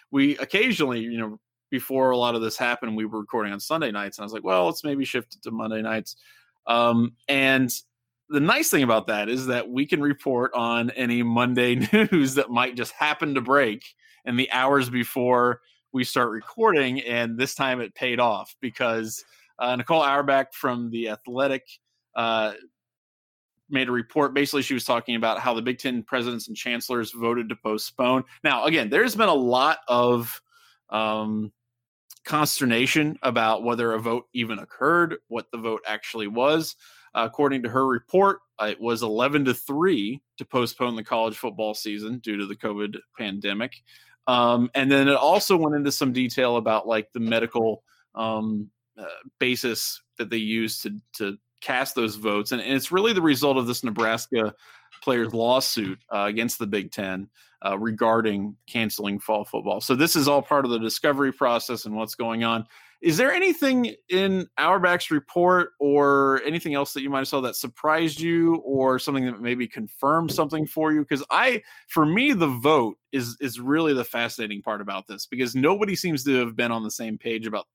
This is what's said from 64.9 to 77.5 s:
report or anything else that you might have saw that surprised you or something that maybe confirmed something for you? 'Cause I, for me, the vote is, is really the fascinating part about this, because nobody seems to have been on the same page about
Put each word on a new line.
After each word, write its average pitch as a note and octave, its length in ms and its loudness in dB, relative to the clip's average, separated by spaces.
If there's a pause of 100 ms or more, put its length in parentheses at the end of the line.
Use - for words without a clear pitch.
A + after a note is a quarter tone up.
report F3 680 2
or C#3 680 4
anything D#3+ 280 -4
else C#3+ 200 -2
that C#3 80 -6
you C#3 80 -4
might C#3 80 -2
have C3+ 100 -2
saw C#3 140 -2
that A#2+ 120 -4
surprised D#3 640 -2
you E3 460 2
or C3 340 2
something C3+ 280 -2
that A2+ 160 -6
maybe A#2+ 260 -2
confirmed D3+ 640 -2
something D#3 340 -2
for D#3 260 -2
you? D3+ 120 2
'Cause C#3 260 -4
I, A3+ 320 2 (260)
for D#3 180 2
me, B3 260 2
the E3+ 140 2
vote B2+ 500 2 (160)
is, A#2+ 260 -4
is B2 220 -6
really D3 320 2
the B2 120 0
fascinating A2+ 580 -6
part G#2 180 -6
about G2 260 -10
this, G2+ 200 -12
because B2 280 -4
nobody F#3+ 400 2
seems D#3 300 -2
to C3+ 140 4
have A#2 180 -2
been A#2+ 160 -2
on A2+ 120 -4
the G#2+ 60 -6
same A2 280 -8
page A2+ 280 -6
about G#2 280 -6